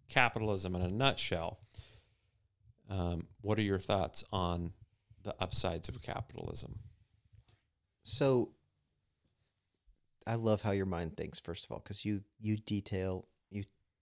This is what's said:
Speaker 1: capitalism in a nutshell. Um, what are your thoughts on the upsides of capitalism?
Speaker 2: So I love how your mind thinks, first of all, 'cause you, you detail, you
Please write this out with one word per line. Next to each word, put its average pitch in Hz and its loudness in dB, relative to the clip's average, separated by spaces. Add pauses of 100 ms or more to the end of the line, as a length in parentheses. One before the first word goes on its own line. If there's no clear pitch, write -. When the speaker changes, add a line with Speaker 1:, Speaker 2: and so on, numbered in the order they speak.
Speaker 1:
capitalism 107 2
in 90 2
a 90 2
nutshell. 95 0 (1300)
Um, 87 -2 (140)
what 104 2
are 110 6
your 98 4
thoughts 95 0
on 87 0 (500)
the 95 -6
upsides 87 0
of - -10
capitalism? - -6 (1200)
Speaker 2:
So 131 4 (1700)
I 113 0
love 113 4
how 110 2
your 98 2
mind 85 -2
thinks, 76 -6
first - -8
of - -10
all, - -6
'cause - -8
you, 104 0 (160)
you 107 0
detail, 95 -2 (240)
you 101 -6 (380)